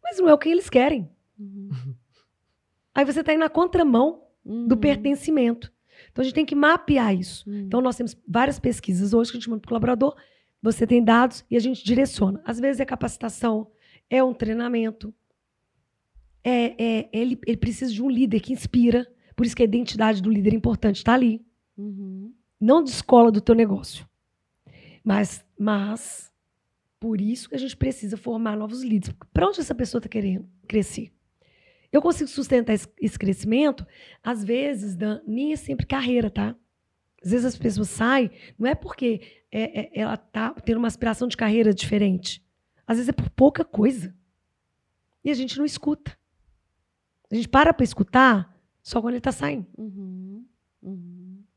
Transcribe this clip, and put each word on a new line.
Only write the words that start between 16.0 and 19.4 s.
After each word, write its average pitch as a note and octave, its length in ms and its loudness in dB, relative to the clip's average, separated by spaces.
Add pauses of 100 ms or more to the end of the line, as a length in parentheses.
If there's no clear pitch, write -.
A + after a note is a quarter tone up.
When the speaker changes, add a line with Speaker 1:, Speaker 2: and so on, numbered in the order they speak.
Speaker 1:
é, A#3+ 400 0
é, A3+ 300 -2
ele, A#3 340 -2
ele A#3 120 -2
precisa A#3+ 340 -4
de G#3+ 100 -6
um C4+ 80 0
líder A#3 300 2
que - 140 -6
inspira. A#3+ 520 2 (300)
Por A#3+ 100 2